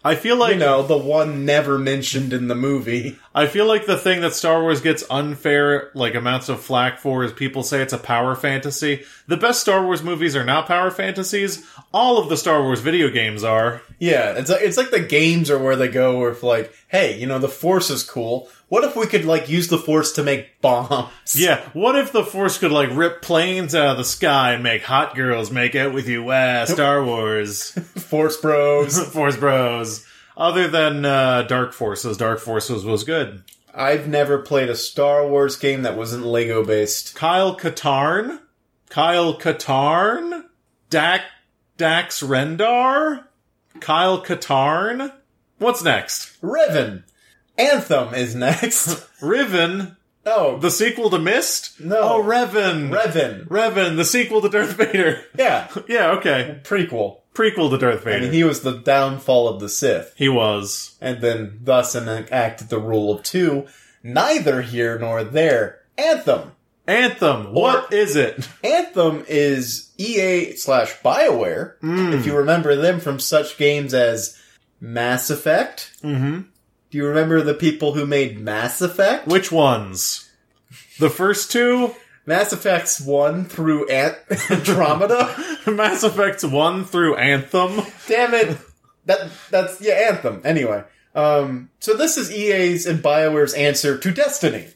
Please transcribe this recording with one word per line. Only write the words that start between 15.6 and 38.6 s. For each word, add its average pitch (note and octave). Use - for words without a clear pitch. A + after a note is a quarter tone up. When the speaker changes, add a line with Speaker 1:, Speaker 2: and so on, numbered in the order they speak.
Speaker 2:
they B2+
go B2+
with, A#2
like, A#2
"Hey, D3+
you B2
know, C3+
the C3+
Force -
is B2+
cool. A#2+
What A3
if F#3+
we A3
could, F3
like, D#3+
use E3+
the E3+
Force D3+
to D#3+
make C#3
bombs?" B2+
Speaker 1:
Yeah, E3
what A#3
if C#4
the G#3+
Force F#3+
could, E3
like, C#3+
rip E3+
planes F3
out D3
of B2
the B2
sky C#3
and A#2+
make A2+
hot C3+
girls A#2+
make B2
out C3+
with B2+
you? A#2
Wow, B2
Star C#3+
Wars. G#2+
Speaker 2:
<laughs> -
Force D#3
Bros. C#3+
Speaker 1:
<laughs> -
Force C#3+
Bros. A#2+
Other F3
than, D3+
uh, C3
Dark B2
Forces. G#2+
Dark A2
Forces A2
was G#2+
good. B2
Speaker 2:
I've D3
never C#3+
played C#3
a A#2
Star C#3+
Wars C#3
game C3+
that G#2+
wasn't A#2
Lego-based. A2
Speaker 1:
Kyle F#3
Katarn? E3